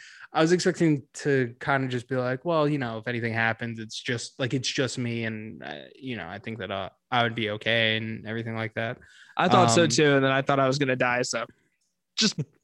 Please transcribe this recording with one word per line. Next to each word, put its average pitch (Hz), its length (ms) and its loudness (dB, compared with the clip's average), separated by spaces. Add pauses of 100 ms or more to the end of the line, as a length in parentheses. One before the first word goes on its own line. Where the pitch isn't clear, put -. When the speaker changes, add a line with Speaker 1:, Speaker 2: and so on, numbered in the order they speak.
(320)
Speaker 1:
I 156 100 2
was 160 100 4
expecting 165 520 2 (100)
to 131 460 0
kind 135 240 0
of 131 60 -4
just 123 180 -6
be 131 80 -4
like, 123 280 -4
"Well, 160 240 2
you 151 80 0
know, 117 220 -6
if 107 100 -14
anything 117 240 -4
happens, 113 460 -2
it's 113 200 -12
just, - 420 -6
like, 127 120 -2
it's 127 160 -2
just 135 300 -2
me 117 260 -4
and, 110 380 -10
uh, 71 220 -12 (100)
you 127 220 -10
know, 85 120 -10
I 98 100 -12
think 110 200 -10
that, 95 120 -8
uh, 95 200 -6 (200)
I 120 120 4
would 117 140 0
be 107 140 -2
okay," 110 460 0
and 110 300 -8
everything 113 300 -6
like 110 180 -6
that. 113 240 -6 (400)
Speaker 2:
I 180 100 4
thought 180 220 6
so 170 140 8
Speaker 1:
Um, 160 40 4
Speaker 2:
too, 143 280 6
and 135 80 4
then 135 80 2
I 135 100 2
thought 139 180 2
I 135 60 4
was 131 120 2
gonna 131 180 0
die, 123 260 0
so 120 240 -6 (680)
just 220 180 2 (300)